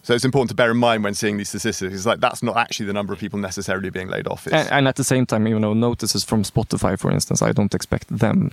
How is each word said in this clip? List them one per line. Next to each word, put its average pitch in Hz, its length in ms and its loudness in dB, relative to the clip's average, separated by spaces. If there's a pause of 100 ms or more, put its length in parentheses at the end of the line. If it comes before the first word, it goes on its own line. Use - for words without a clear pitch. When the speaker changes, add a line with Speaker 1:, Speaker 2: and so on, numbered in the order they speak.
Speaker 1:
So 120 100 0
it's 120 100 2
important 127 280 2
to - 40 -10
bear 117 160 4
in 117 60 2
mind 117 260 4
when 101 100 0
seeing 104 220 0
these 101 140 -4
statistics, 95 440 -4
it's 95 120 -6
like, 110 160 2
that's 123 200 0
not 113 140 -2
actually 117 300 -2
the 101 80 -4
number 101 180 -4
of 95 80 -8
people 104 180 -6
necessarily 95 520 -4
being 92 180 -6
laid 98 220 -4
off. - 180 -8
It's - 80 2
Speaker 2:
And, 151 160 2
and 139 160 4
at 131 80 0
the 135 80 0
same 127 220 2
time, 110 200 0
you 110 140 2
know, 107 140 2
notices 113 500 0
from 110 200 0
Spotify, 101 540 0
for - 140 0
instance, - 300 0
I - 100 4
don't 104 240 2
expect - 420 -4
them 110 360 2